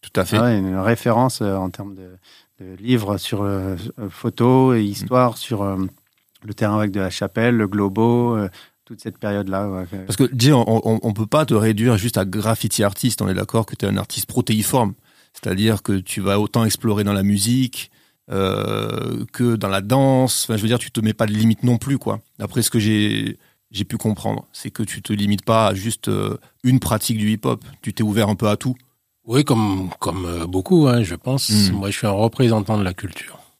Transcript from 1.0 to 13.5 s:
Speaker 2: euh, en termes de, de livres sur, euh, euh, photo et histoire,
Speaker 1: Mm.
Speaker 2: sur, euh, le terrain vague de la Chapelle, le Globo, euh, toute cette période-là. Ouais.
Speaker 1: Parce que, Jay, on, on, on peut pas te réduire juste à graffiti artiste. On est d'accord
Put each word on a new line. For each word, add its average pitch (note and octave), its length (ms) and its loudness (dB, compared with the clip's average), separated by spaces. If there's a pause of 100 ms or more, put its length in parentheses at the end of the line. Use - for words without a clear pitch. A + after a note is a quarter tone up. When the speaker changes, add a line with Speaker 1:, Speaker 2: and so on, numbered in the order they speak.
Speaker 2:
euh, G2 120 -2
en F#2 140 -4
termes G2+ 240 -14
de, F#2+ 160 -20 (500)
de F#2 180 -16
livres G#2 420 0
sur, G2+ 240 -4
euh, F#2+ 320 -2 (240)
euh, G#2 100 -8
photo B2+ 640 4
et A2+ 100 2
histoire, A2+ 500 2
Speaker 1:
Mm. - 20 -10
Speaker 2:
sur, - 260 -6
euh, G2 160 -2 (680)
le G#2+ 120 -10
terrain G#2+ 220 0
vague G#2+ 120 2
de G2 100 -4
la F#2 120 -2
Chapelle, A2+ 440 0
le G#2+ 120 2
Globo, A2+ 680 0
euh, G#2 140 -2 (340)
toute A2+ 160 -20
cette - 200 -14
période-là. G2+ 500 -4
Ouais. F#2 160 -8 (220)
Speaker 1:
Parce G2+ 100 -6
que, C3+ 180 4
Jay, B2+ 180 4
on, A#2+ 140 6
on, A2 360 2
on A2+ 100 0
peut G#2+ 140 -2
pas D3+ 180 2
te - 80 0
réduire A2 440 4
juste A2+ 200 -2
à G2 80 2
graffiti G#2+ 580 -2
artiste. G2+ 380 0
On G2 80 0
est F#2 60 0
d'accord F#2+ 320 0